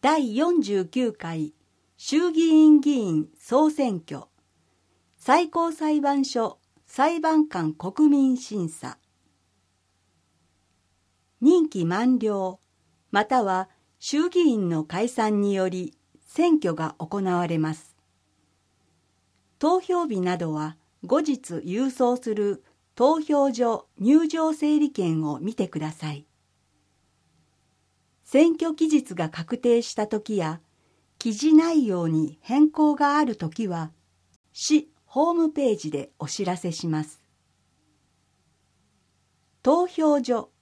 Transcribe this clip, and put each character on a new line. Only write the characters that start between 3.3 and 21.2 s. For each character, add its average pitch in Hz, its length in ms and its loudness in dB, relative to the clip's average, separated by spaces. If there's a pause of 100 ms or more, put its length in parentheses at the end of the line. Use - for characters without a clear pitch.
総 302 300 2
選 254 280 -2
挙、 143 260 -14 (920)
最 320 360 0
高 330 200 -2
裁 302 300 -2
判 277 240 0
所 226 320 -4 (300)
裁 320 320 0
判 311 280 2
官 320 240 -4
国 302 380 0
民 269 260 4
審 208 320 -6
査。 - 300 -14 (2500)
任 311 300 4
期 180 160 -4
満 233 320 0
了、 196 420 -4 (520)
ま 214 140 0
た 254 180 0
は 190 260 -4 (300)
衆 320 320 -2
議 359 80 0
院 226 300 2
の 160 160 -2
解 190 220 -4
散 214 320 -2
に 202 140 0
よ 185 160 0
り 180 260 -10 (300)
選 339 300 2
挙 185 180 -2
が 208 240 -6
行 196 200 -8
わ 180 280 -2
れ 165 140 -2
ま 156 160 -2
す。 - 200 -20 (1600)
投 349 200 2
票 349 280 -2
日 208 120 -4
な 180 180 -2
ど 170 140 -6
は 156 260 -8 (280)
後 262 160 0